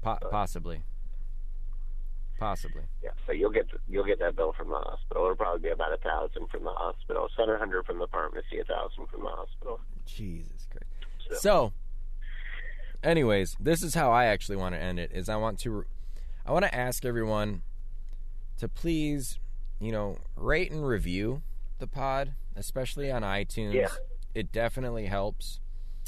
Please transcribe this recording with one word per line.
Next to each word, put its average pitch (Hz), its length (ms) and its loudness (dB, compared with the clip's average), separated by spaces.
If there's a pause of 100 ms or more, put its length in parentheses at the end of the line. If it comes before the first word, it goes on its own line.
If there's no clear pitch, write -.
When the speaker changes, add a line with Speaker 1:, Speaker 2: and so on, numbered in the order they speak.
Speaker 1:
po-, 110 200 0
Speaker 2:
So - 80 -2
Speaker 1:
possibly. 87 540 0 (1600)
Possibly. 95 440 0 (200)
Speaker 2:
Yeah, - 60 -4 (180)
so - 60 0
you'll 95 180 4
get, 107 160 2 (220)
you'll 98 160 2
get 101 140 4
that 85 180 2
bill 80 160 2
from 73 160 -4
the 71 80 0
hospital. - 460 0
It'll 92 120 4
probably 87 260 0
be 85 80 0
about 82 220 0
a 80 60 0
thousand 78 520 -2
from - 140 -4
the 85 80 -2
hospital, 85 560 -2 (100)
seven 110 220 2
hundred 98 260 -2
from 87 140 -4
the 87 80 -2
pharmacy, 80 540 -4
a - 20 -4
thousand - 440 -4
from - 160 -6
the - 60 -4
hospital. - 520 -6 (240)
Speaker 1:
Jesus 85 640 -6
Christ. - 140 -8 (460)
Speaker 2:
So - 40 -2
Speaker 1:
So, 170 380 6 (1300)
anyways, 120 560 4
this 160 240 4
is 165 100 -2
how 156 180 4
I 120 160 8
actually 101 280 2
wanna 92 220 0
end 87 220 0
it, 82 140 -2
is 85 140 -2
I 107 80 0
want 107 240 0
to, 107 240 -2 (600)
I - 80 2
wanna 180 180 6
ask 123 320 0
everyone 107 580 2 (960)
to 117 120 0
please, 151 680 2 (440)
you 110 100 0
know, 104 260 0 (200)
rate 139 340 4
and 151 160 0
review 104 540 2 (360)
the 143 100 -4
pod, 139 480 0 (200)
especially 131 560 -2
on 123 100 2
iTunes. 101 520 2
Speaker 2:
Yeah. 127 140 6 (460)
Speaker 1:
It 110 180 0
definitely 117 560 0
helps. 98 520 0 (480)